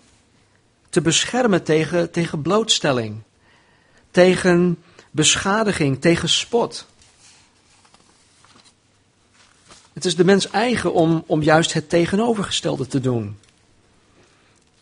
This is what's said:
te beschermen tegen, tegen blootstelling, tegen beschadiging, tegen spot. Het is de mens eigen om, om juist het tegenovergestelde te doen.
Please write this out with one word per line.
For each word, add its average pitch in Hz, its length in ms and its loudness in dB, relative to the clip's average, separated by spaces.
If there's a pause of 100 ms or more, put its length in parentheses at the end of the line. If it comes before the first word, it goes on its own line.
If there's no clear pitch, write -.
(880)
te 180 120 0
beschermen 180 640 0
tegen, 165 480 0
tegen 165 300 -6
blootstelling, 139 800 -2 (880)
tegen 180 720 2 (280)
beschadiging, 165 920 0
tegen 165 280 2
spot. - 560 -4 (3000)
Het 147 120 -8
is 180 100 -2
de 180 80 4
mens 190 260 2
eigen 202 440 -2
om, 165 340 2
om 160 140 0
juist 156 320 2
het 160 160 -6
tegenovergestelde 170 1000 -2
te 139 120 -2
doen. 117 380 -4 (1400)